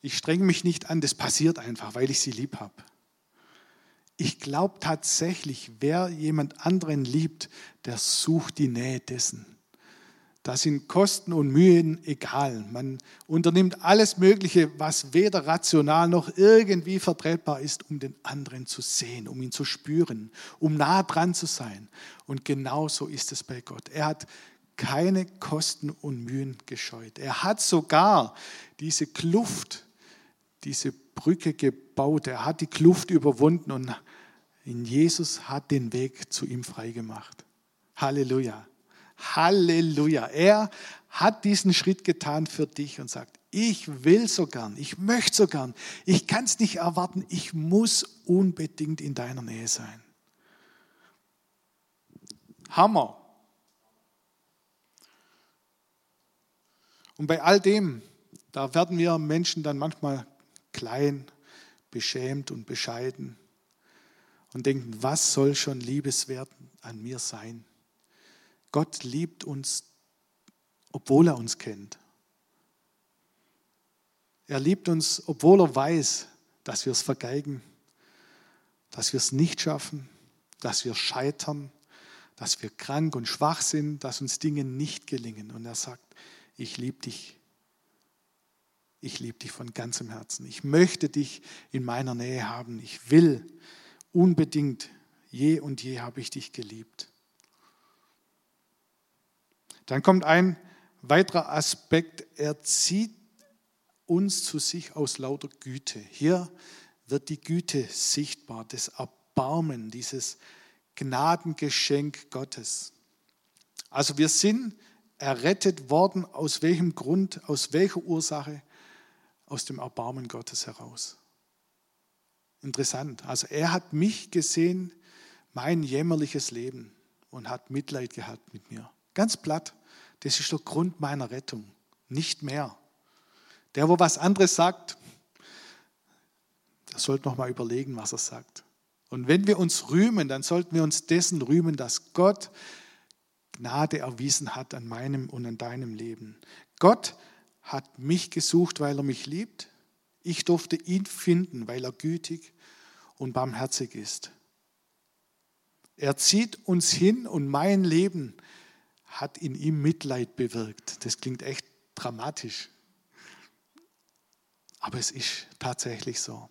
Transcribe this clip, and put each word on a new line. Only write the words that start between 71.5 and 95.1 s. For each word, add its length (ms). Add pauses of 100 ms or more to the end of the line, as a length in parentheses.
kennt. 420 (2500)
Er 140
liebt 260
uns, 400
obwohl 320
er 160
weiß, 520 (360)
dass 220
wir's 160
vergeigen, 600 (1300)
dass 220
wir's 220
nicht 260
schaffen, 480 (540)
dass 240
wir 100
scheitern, 760 (680)
dass 240
wir 80
krank 480
und 100
schwach 340
sind, 440
dass 160
uns 180
Dinge 240
nicht 420
gelingen. 460
Und 140
er 100
sagt, 400 (400)
„Ich 220
lieb 240
dich. 360 (1600)
Ich 180
lieb 200
dich 120
von 220
ganzem 380
Herzen. 340
Ich 180
möchte 460
dich 320 (300)
in 120
meiner 320
Nähe 320
haben. 340
Ich 300
will 340 (680)
unbedingt, 760 (400)